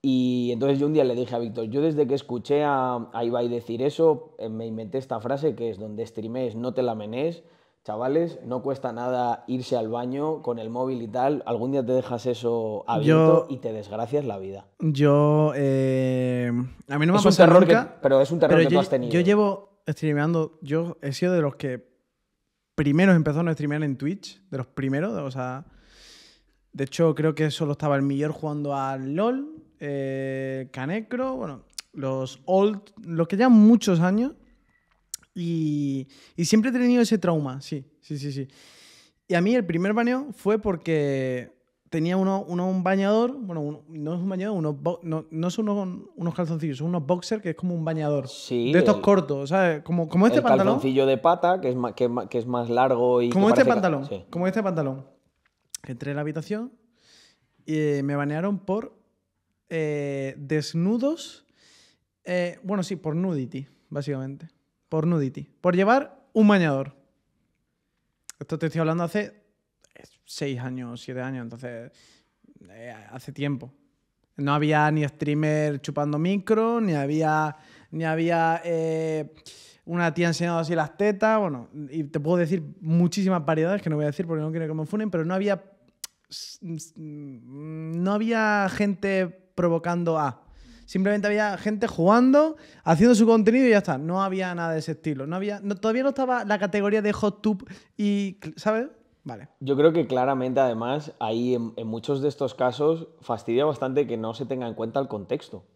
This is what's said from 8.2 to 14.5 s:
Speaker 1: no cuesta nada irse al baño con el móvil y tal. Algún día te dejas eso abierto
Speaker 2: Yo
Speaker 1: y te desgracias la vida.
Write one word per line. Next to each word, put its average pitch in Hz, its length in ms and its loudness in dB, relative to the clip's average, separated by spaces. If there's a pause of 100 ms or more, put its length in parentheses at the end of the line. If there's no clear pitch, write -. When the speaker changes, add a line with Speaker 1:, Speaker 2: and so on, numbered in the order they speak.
Speaker 1:
no 123 160 -6
cuesta 135 320 -6
nada 123 520 -4
irse 127 300 -4
al 110 140 -2
baño 135 520 -4
con 120 160 -6
el 110 120 -10
móvil 127 320 -4
y 117 80 -10
tal. 131 360 0
Algún 120 280 -4
día 131 120 0
te 127 60 -2
dejas 123 340 -2
eso 113 640 -2
abierto 160 600 4
Speaker 2:
Yo 139 40 -6
Speaker 1:
y 127 40 -6
te 113 160 -8
desgracias 110 500 -4
la 104 160 -6
vida. 98 280 -12 (120)